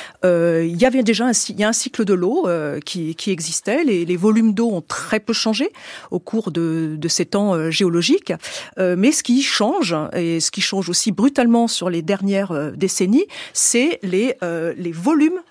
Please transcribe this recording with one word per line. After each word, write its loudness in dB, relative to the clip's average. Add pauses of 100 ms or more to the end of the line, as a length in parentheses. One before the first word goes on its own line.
(240)
euh, 4
il -2
y 8
avait 2
déjà 2
un 2
cy-, -2
il -8
y 2
a 4
un 2
cycle -2
de 2
l'eau, 0
euh, -2
qui, -6
qui -4
existait. -2
Les, 2
les -2
volumes 4
d'eau 0
ont -2
très -4
peu -4
changé -2 (360)
au -4
cours -4
de, -2
de -6
ces 0
temps, 0
euh, 0
géologiques. 2 (480)
Euh, 2
mais 4
ce -2
qui 2
change, 0 (200)
et 0
ce -2
qui -6
change -2
aussi 0
brutalement 4
sur -2
les -2
dernières, 0
euh, -4
décennies, 2 (260)
c'est 2
les, 0
euh, -4
les -6
volumes 2